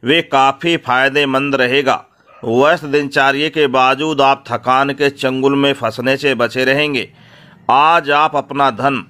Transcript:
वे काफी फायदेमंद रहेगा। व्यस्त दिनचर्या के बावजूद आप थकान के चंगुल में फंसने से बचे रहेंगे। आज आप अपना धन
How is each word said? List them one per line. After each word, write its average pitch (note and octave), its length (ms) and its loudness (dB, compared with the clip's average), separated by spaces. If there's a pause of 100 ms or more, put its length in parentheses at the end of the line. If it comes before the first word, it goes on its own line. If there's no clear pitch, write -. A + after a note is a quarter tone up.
वे D3+ 180 2
काफी C#3+ 560 0
फायदेमंद C3+ 760 0
रहेगा। B2+ 500 0 (400)
व्यस्त C#3 400 2
दिनचर्या C#3+ 640 0
के D3+ 180 0
बावजूद C3+ 540 0
आप C#3 300 2
थकान C3 380 0
के C#3 200 0
चंगुल C3+ 460 -2
में C#3 180 0
फंसने B2+ 440 -4
से C#3 180 -2
बचे A#2+ 300 -2
रहेंगे। C3+ 440 -2 (640)
आज D3 400 2
आप D3+ 240 2
अपना C#3 360 -2
धन A#2+ 380 -2